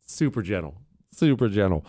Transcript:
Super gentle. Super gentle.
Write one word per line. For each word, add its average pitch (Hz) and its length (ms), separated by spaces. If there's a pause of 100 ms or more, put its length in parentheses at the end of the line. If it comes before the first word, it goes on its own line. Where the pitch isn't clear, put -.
Super - 360
gentle. 85 340 (360)
Super 127 380
gentle. 95 400